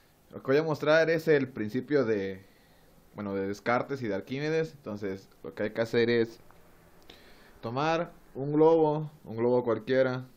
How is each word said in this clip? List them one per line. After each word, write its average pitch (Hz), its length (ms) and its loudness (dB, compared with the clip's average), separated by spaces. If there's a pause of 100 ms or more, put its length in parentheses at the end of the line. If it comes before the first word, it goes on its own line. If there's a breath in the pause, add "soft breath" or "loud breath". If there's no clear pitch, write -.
(300 soft breath)
lo - 120 -14
que 135 100 -2
voy 143 60 4
a 156 40 2
mostrar 156 480 2
es 160 180 0
el 139 200 4
principio 127 560 -2
de, 98 400 -2 (720 soft breath)
bueno, 101 200 -6
de 98 140 -2
Descartes 120 540 -2
y 113 60 -4
de 98 60 -2
Arquímedes. 151 600 -4
Entonces, 104 540 -8 (140)
lo - 120 -12
que 107 100 -4
hay 107 60 -4
que 113 120 -4
hacer 117 280 2
es 117 300 0 (1200 loud breath)
tomar 160 520 -2 (220)
un 143 180 -6
globo, 156 580 4 (140)
un 113 120 -12
globo 120 280 2
cualquiera, 127 600 0 (120)